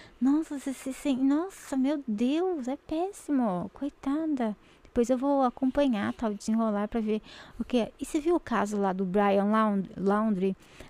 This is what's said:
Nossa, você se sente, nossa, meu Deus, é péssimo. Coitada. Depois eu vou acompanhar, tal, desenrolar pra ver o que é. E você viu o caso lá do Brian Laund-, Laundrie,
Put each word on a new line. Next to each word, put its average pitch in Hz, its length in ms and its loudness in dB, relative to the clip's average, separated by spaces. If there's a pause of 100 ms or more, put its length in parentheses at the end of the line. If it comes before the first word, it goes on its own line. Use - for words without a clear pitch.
(200)
Nossa, 285 380 2
você 262 140 -6
se 262 200 -8
sente, 262 300 -2
nossa, 285 540 0
meu 277 320 0
Deus, 269 600 0
é 269 80 -4
péssimo. 285 1000 -2
Coitada. 277 800 -2 (260)
Depois 240 280 0
eu 262 80 2
vou 277 240 2
acompanhar, 247 720 0
tal, 220 180 -2
desenrolar 214 560 0
pra 233 140 -4
ver 214 180 0 (400)
o 226 40 -4
que - 120 -2
é. 226 240 0
E 269 60 -10
você - 120 -2
viu 311 160 2
o 330 60 2
caso 208 380 -2
lá 196 160 2
do 190 100 -2
Brian 196 400 4
Laund-, 208 500 2
Laundrie, 196 640 0 (340)